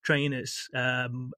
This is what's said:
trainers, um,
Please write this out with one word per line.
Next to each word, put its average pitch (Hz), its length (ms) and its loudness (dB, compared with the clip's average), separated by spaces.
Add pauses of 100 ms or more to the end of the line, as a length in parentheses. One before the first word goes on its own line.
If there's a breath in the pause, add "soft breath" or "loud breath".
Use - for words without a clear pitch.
trainers, 139 720 0
um, 127 640 0